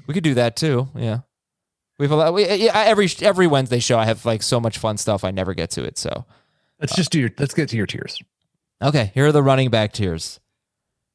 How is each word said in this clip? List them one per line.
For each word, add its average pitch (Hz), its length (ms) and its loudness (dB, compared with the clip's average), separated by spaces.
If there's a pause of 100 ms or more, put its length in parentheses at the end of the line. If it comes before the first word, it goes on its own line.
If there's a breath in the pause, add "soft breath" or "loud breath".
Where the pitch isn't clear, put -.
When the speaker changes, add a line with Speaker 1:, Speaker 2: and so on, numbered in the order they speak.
Speaker 1:
We 147 60 -6
could 180 100 -4
do 143 100 2
that 117 220 2
too. 135 400 0
Yeah. 113 240 -4 (760)
We've 143 140 0
a 151 60 2
lot, 160 180 2
we, 202 100 2
yeah, 202 300 2
every, 208 340 4 (140)
every 185 240 4
Wednesday 131 320 2
show, 117 200 2
I 110 60 2
have, 110 220 -2
like, 110 160 -2
so 123 160 0
much 113 200 -4
fun 107 200 -4
stuff. 101 260 -2
I 95 60 -2
never 95 240 -4
get 82 160 -4
to 64 140 -6
it. - 120 -10
So - 300 -8 (540)
Speaker 2:
Let's - 160 -6
just 170 160 -2
do 160 80 2
your, 117 180 0
let's - 160 -4
get 156 140 -2
to 117 80 -4
your 101 100 0
tiers. - 320 -10 (640)
Speaker 1:
Okay. 131 320 0
Here 135 120 2
are 151 60 4
the 147 100 4
running 131 280 4
back 107 220 0
tiers. 87 480 -6 (760)